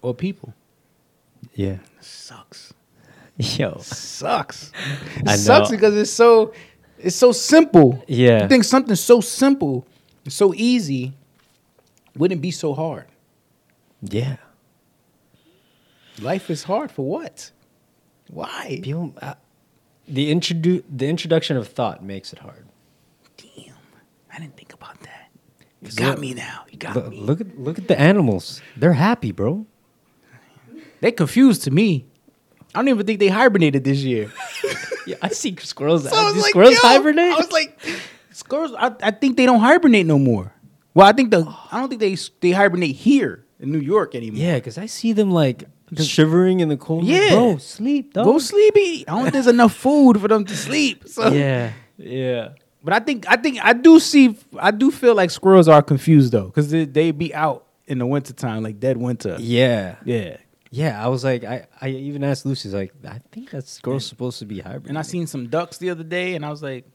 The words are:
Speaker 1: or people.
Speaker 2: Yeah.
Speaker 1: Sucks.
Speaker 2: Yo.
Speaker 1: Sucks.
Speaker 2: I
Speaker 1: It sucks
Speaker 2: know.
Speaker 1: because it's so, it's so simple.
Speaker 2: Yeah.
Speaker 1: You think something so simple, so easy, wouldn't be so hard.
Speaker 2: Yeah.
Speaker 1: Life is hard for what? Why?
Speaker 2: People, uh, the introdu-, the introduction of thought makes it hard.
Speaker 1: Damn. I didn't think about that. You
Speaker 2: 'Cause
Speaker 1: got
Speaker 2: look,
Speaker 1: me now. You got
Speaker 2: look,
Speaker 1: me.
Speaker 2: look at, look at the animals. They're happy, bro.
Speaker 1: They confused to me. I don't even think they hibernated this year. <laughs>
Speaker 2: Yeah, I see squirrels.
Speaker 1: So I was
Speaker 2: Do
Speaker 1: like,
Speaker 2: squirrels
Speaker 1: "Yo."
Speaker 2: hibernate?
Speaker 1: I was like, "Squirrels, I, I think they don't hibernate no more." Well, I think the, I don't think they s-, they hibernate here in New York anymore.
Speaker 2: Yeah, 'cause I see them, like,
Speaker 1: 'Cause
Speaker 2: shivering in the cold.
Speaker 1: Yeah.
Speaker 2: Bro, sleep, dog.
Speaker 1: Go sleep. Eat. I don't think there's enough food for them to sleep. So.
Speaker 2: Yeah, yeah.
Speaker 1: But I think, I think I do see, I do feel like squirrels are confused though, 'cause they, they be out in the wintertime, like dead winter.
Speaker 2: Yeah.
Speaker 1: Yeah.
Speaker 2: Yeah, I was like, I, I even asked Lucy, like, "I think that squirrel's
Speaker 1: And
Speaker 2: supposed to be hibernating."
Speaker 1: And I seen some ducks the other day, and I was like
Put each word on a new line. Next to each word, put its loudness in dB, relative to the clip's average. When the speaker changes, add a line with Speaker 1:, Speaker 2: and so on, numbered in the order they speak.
Speaker 1:
or -6
people. -10
Speaker 2:
Yeah. -6
Speaker 1:
Sucks. -20
Speaker 2:
Yo. -6
Speaker 1:
Sucks. -10
Speaker 2:
I 2
Speaker 1:
It 0
sucks 4
Speaker 2:
know. -4
Speaker 1:
because 2
it's -2
so, 4
it's -6
so 6
simple. 6
Speaker 2:
Yeah. 4
Speaker 1:
You -2
think 6
something 0
so 4
simple, -2
so 0
easy, -2
wouldn't -2
be -6
so -6
hard. -8
Speaker 2:
Yeah. -6
Speaker 1:
Life -8
is -8
hard -8
for -10
what? -12
Why? -14
Speaker 2:
People, -10
uh, -14
the -4
introdu-, -2
the -6
introduction -2
of -6
thought -8
makes -16
it -20
hard. -20
Speaker 1:
Damn. -20
I -20
didn't -20
think -20
about -20
that. -20
You -20
Speaker 2:
'Cause -14
Speaker 1:
got -2
Speaker 2:
look, -6
Speaker 1:
me -12
now. -18
You -20
got -14
Speaker 2:
look, -6
Speaker 1:
me. -18
Speaker 2:
look -4
at, -14
look -10
at -16
the 0
animals. 0
They're 2
happy, -2
bro. -6
Speaker 1:
They 0
confused 2
to -2
me. 0
I -4
don't 0
even 0
think -4
they 2
hibernated 2
this 0
year. -4
<laughs> -10
Speaker 2:
Yeah, -10
I -6
see -8
squirrels. -2
Speaker 1:
So -2
I 2
was 0
Speaker 2:
Do -2
Speaker 1:
like, 0
Speaker 2:
squirrels 8
Speaker 1:
"Yo." 8
Speaker 2:
hibernate? 4
Speaker 1:
I 0
was -2
like, -4
"Squirrels, -8
I, -4
I -2
think -2
they 4
don't 4
hibernate 4
no 4
more." 0
Well, 10
I 8
think 2
the, 2
I -8
don't -6
think -8
they -2
s-, -12
they 2
hibernate 0
here 0
in -8
New -2
York -2
anymore. -8
Speaker 2:
Yeah, 0
'cause -14
I -12
see -4
them, 0
like, 0
Speaker 1:
'Cause -4
Speaker 2:
shivering 2
in 0
the -4
cold. -6
Speaker 1:
Yeah. 2
Speaker 2:
Bro, 2
sleep, -6
dog. 0
Speaker 1:
Go 4
sleep. 2
Eat. -2
I -8
don't -4
think -2
there's 0
enough 4
food 4
for -2
them 0
to -10
sleep. -4
So. -2
Speaker 2:
Yeah, 0
yeah. -8
Speaker 1:
But -2
I 2
think, -6
I 4
think -4
I 4
do 8
see, 4
I 0
do 0
feel 2
like 0
squirrels 6
are 10
confused 4
though, 0
'cause -2
they, -2
they 0
be -6
out -4
in -6
the -2
wintertime, -6
like -10
dead -2
winter. -8
Speaker 2:
Yeah. 0
Speaker 1:
Yeah. -6
Speaker 2:
Yeah, -4
I -6
was -4
like, -4
I, -12
I -10
even -10
asked -4
Lucy, -8
like, -8
"I -18
think -18
that -14
squirrel's -8
Speaker 1:
And -14
Speaker 2:
supposed -12
to -16
be -14
hibernating." -16
Speaker 1:
And -10
I -8
seen -10
some -12
ducks -8
the -8
other -10
day, -8
and -10
I -10
was -14
like -12